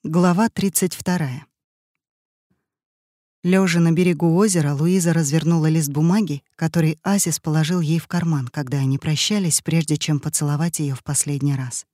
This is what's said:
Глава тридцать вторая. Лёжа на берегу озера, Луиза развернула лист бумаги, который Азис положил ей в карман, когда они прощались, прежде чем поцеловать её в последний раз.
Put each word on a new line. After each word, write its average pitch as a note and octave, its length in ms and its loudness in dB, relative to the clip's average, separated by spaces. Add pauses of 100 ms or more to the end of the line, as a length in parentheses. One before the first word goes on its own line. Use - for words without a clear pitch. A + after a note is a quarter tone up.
Глава F3+ 460 4
тридцать - 460 -2
вторая. D#3 500 -4 (2000)
Лёжа F3+ 360 2
на E3 120 4
берегу E3+ 440 2
озера, F3 380 2
Луиза E3+ 400 2
развернула D#3+ 540 2
лист D#3 220 2
бумаги, D#3 540 0 (120)
который D#3+ 480 0
Азис F#3+ 360 -2
положил D#3+ 400 0
ей D#3+ 200 0
в - 80 -10
карман, E3 420 -2
когда C#3 300 -4
они C3+ 180 0
прощались, E3+ 640 -2
прежде D#3+ 360 0
чем D3+ 220 -2
поцеловать D3+ 600 -4
её C#3 160 -4
в - 80 -18
последний C#3+ 520 -2
раз. C3 380 -8